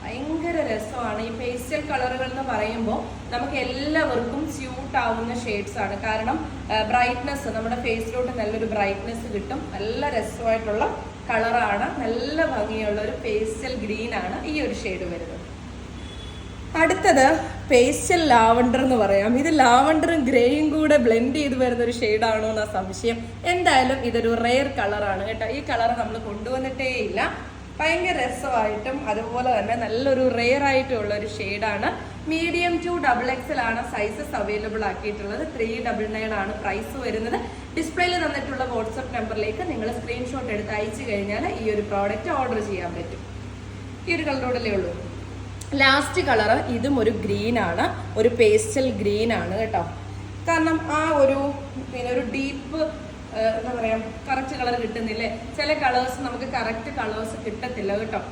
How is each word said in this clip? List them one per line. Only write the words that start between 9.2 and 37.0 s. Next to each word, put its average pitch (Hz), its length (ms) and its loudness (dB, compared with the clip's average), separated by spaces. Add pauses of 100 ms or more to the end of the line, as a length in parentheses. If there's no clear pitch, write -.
കിട്ടും. 247 280 -4 (140)
നല്ല 240 420 -2
രസമായിട്ടുള്ള 220 680 0 (440)
കളറാണ്. 226 580 2 (160)
നല്ല 277 500 0
ഭംഗിയുള്ള 214 540 -2
ഒരു 269 160 -4
പേസ്റ്റൽ 226 500 -2 (120)
ഗ്രീൻ 214 260 -4 (120)
ആണ് 185 140 -4 (140)
ഈ - 20 -2 (120)
ഒരു 202 180 -2
ഷെയ്ഡ് 185 300 -4
വരുന്നത്. 165 300 -8 (1400)
അടുത്തത് 320 460 8 (440)
പേസ്റ്റൽ 294 500 6 (120)
ലാവണ്ടർ 240 520 8
എന്ന് 262 180 6
പറയാം. 196 380 4
ഇത് 320 180 4
ലാവണ്ടറും 294 720 6
ഗ്രേയും 269 360 6 (100)
കൂടെ 302 300 6
ബ്ലെൻഡ് 247 360 4
ചെയ്ത് 269 220 0
വരുന്ന 240 240 2
ഒരു 240 120 -2
ഷെയ്ഡാണോ 220 540 2
എന്നാ 214 120 0 (120)
സംശയം. 196 420 -2 (340)
എന്തായാലും 269 460 4 (100)
ഇതൊരു 226 220 2 (140)
റെയർ 262 220 4 (120)
കളറാണ് 202 480 0
കേട്ടോ. 220 180 -4 (120)
ഈ 294 120 -6
കളർ 233 220 2 (100)
നമ്മൾ 220 160 -4 (120)
കൊണ്ടുവന്നിട്ടേ 262 600 -4 (180)
ഇല്ല. 190 140 -2 (580)
ഭയങ്കര 339 360 2 (100)
രസമായിട്ടും 233 680 -2 (140)
അതുപോലെ 226 480 0
തന്നെ 214 260 0
നല്ലൊരു 254 400 2 (140)
റെയർ 247 320 4
ആയിട്ടും 262 320 2
ഉള്ള 208 180 -2
ഒരു 208 80 -4 (100)
ഷെയ്ഡാണ്. 208 520 -2 (420)
മീഡിയം 339 420 2 (120)
to 349 80 0 (120)
ഡബിൾ 247 280 4
എക്സ് 254 200 -6
എൽ - 140 0
ആണ് 226 140 -2 (100)
സൈസസ് 208 480 -4
അവൈലബിൾ 208 500 -2
ആക്കിയിട്ടുള്ളത്. 202 540 -6 (120)
ത്രീ 226 120 -2 (200)
ഡബിൾ 214 280 -2
നയൻ 220 240 -4
ആണ് 202 140 -4 (100)
പ്രൈസ് 214 320 -4 (100)